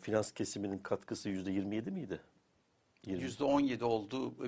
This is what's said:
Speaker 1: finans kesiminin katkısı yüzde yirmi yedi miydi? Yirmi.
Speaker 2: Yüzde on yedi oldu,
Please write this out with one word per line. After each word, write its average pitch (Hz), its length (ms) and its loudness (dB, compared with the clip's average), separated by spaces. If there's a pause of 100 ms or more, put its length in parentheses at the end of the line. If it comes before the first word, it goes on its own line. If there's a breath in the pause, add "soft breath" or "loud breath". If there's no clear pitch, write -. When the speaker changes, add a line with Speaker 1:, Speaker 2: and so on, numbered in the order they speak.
Speaker 1:
finans 107 300 2
kesiminin 101 460 -2
katkısı - 520 -2
yüzde 95 220 0
yirmi 101 240 0
yedi 117 160 -2
miydi? 117 280 -4 (840)
Yirmi. 92 180 -2
Speaker 2:
Yüzde 127 200 -2
on 139 160 6
yedi 123 260 2
oldu, 120 480 0 (140)